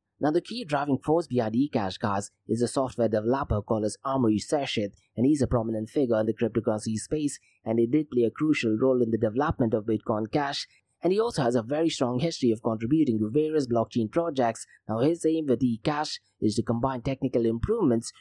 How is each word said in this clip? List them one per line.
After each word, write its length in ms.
Now, 120
the 100
key 240
driving 320
force 300
behind 260
eCash, 460
guys, 320
is 160
a 40
software 400
developer 540
called 240
as 180
Amaury 380
Sachet, 500
and 120
he's 160
a 40
prominent 420
figure 300
in 60
the 80
cryptocurrency 640
space, 420
and 160
he 60
did 240
play 140
a 80
crucial 460
role 240
in 100
the 60
development 580
of 100
Bitcoin 440
Cash. 380
And 120
he 80
also 220
has 120
a 60
very 260
strong 320
history 320
of 100
contributing 580
to 100
various 360
blockchain 460
projects. 560
Now, 100
his 260
aim 200
with 160
eCash 580
is 140
to 80
combine 400
technical 420
improvements 760